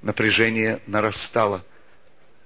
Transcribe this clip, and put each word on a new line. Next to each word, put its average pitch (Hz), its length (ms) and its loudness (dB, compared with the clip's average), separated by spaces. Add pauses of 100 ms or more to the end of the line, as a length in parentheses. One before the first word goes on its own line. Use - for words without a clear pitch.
Напряжение 110 840 0
нарастало. 104 760 0 (840)